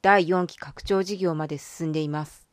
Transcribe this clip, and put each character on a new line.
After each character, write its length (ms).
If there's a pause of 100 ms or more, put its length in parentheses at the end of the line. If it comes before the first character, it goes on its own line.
第 260
四 180
期 100
拡 280
張 180
事 160
業 160
ま 140
で 100
進 300
ん 40
で 60
い 100
ま 180
す。 260